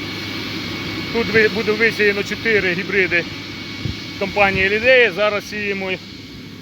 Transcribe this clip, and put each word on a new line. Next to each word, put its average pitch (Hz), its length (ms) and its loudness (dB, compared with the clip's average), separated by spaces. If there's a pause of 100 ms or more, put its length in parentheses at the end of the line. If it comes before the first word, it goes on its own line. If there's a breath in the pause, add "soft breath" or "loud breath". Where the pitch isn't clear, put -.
(1160)
Тут 226 140 0
ви-, 214 200 6
буде 208 240 0
висіяно 208 520 2
чотири 190 500 0
гібриди 180 500 2 (960)
компанії 196 500 2
Лідея. 233 420 6
Зараз 202 380 0
сіємо 202 420 -4 (720)